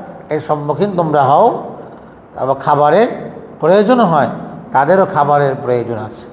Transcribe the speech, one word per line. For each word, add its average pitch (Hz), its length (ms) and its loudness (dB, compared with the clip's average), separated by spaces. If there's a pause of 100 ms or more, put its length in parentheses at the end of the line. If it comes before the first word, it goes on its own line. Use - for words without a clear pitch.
(300)
এর 156 100 -4
সম্মুখীন 151 580 -2
তোমরা 151 260 2
হও, 147 400 2 (760)
আবার 135 180 -2
খাবারের 151 760 0 (280)
প্রয়োজন 208 400 4
হয়, 165 280 2 (440)
তাদেরও 165 420 4
খাবারের 143 500 2
প্রয়োজন 120 340 -2
আছে। 107 360 -12